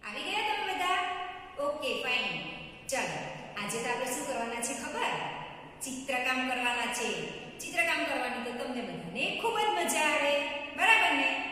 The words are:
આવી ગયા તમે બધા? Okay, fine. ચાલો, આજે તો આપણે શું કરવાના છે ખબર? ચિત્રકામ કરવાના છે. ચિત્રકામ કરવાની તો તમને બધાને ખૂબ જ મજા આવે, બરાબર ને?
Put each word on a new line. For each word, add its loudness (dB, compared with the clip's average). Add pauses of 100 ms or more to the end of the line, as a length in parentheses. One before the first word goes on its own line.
આવી -8
ગયા 0
તમે 2
બધા? 2 (580)
Okay, 0
fine. 0 (600)
ચાલો, 0 (360)
આજે -2
તો -2
આપણે 0
શું -2
કરવાના -2
છે -2
ખબર? -2 (680)
ચિત્રકામ 0
કરવાના 0
છે. -2 (500)
ચિત્રકામ 2
કરવાની -2
તો -4
તમને -4
બધાને -4 (120)
ખૂબ 2
જ 4
મજા 4
આવે, 4 (420)
બરાબર 6
ને? 4 (240)